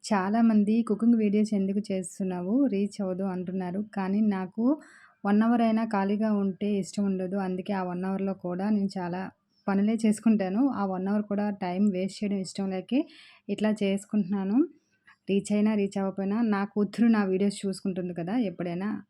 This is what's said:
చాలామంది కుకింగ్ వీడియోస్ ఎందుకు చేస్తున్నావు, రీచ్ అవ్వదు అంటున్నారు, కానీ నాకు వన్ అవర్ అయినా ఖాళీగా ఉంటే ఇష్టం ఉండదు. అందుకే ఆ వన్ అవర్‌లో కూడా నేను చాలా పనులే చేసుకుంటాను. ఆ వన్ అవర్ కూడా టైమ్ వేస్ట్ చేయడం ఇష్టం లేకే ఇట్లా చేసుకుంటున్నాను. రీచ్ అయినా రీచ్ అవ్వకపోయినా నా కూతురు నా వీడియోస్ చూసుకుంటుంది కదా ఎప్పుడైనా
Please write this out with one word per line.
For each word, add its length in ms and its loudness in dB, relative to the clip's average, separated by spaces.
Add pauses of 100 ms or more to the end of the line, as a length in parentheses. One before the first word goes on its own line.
చాలామంది 760 2
కుకింగ్ 400 2
వీడియోస్ 320 2
ఎందుకు 320 0
చేస్తున్నావు, 680 -4 (120)
రీచ్ 320 -2
అవ్వదు 300 -2
అంటున్నారు, 540 -4 (100)
కానీ 340 0
నాకు 380 -2 (580)
వన్ 200 4
అవర్ 180 4
అయినా 240 2
ఖాళీగా 480 0
ఉంటే 400 0
ఇష్టం 320 -2
ఉండదు. 340 -2
అందుకే 340 -4
ఆ 100 -2
వన్ 220 -4
అవర్‌లో 340 -2
కూడా 300 -4
నేను 200 2
చాలా 300 -6 (480)
పనులే 280 2
చేసుకుంటాను. 680 2 (120)
ఆ 120 -2
వన్ 220 -4
అవర్ 200 0
కూడా 180 -2 (140)
టైమ్ 320 0
వేస్ట్ 280 -4
చేయడం 200 -2
ఇష్టం 300 -6
లేకే 300 -2 (480)
ఇట్లా 280 0
చేసుకుంటున్నాను. 840 0 (680)
రీచ్ 260 0
అయినా 220 4
రీచ్ 240 0
అవ్వకపోయినా 380 -2 (100)
నా 180 0
కూతురు 440 0
నా 160 4
వీడియోస్ 340 0
చూసుకుంటుంది 540 -4
కదా 280 -6
ఎప్పుడైనా 480 -4 (200)